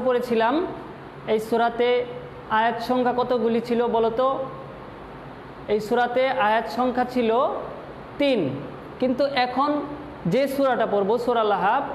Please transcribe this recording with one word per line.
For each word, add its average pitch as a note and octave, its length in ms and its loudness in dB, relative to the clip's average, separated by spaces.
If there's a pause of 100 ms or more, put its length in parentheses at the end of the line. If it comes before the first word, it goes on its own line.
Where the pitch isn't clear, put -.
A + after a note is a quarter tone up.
পড়েছিলাম, A#3+ 480 2 (760)
এই A3 160 2
সূরাতে A#3 400 2 (600)
আয়াত A3+ 260 2 (120)
সংখ্যা B3 320 2
কতগুলি A#3 480 2
ছিল A#3 120 2 (160)
বলো A3+ 140 4 (100)
তো? C4 80 4 (1400)
এই G#3+ 120 2
সূরাতে A#3+ 420 2 (240)
আয়াত A3+ 200 2 (100)
সংখ্যা B3 280 2 (100)
ছিল A#3 160 2 (880)
তিন, C4+ 220 4 (600)
কিন্তু B3+ 240 2 (200)
এখন C4 260 0 (560)
যে G#3+ 160 4 (120)
সূরাটা B3+ 380 2
পড়ব, G3+ 260 2
সূরা A#3 340 2
লাহাব G3+ 300 2 (120)